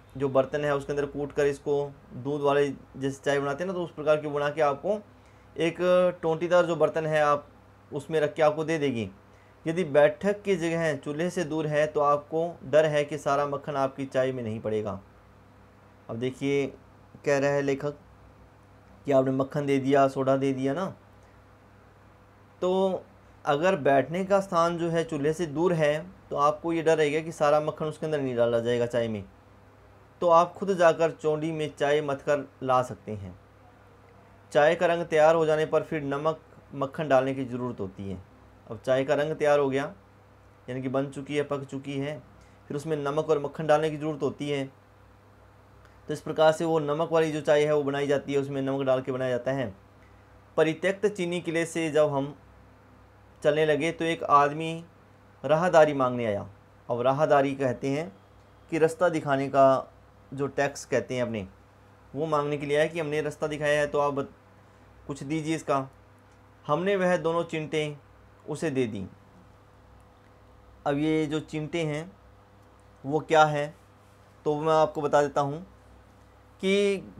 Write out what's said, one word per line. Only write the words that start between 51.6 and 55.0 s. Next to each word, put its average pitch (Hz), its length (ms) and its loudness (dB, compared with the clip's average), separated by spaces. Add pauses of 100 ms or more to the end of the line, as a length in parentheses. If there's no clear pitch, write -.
से 165 260 -4
जब 151 180 4
हम 139 260 -4 (1080)
चलने 151 220 2
लगे 151 260 2
तो 165 140 -6
एक 165 180 -4
आदमी 160 600 2 (600)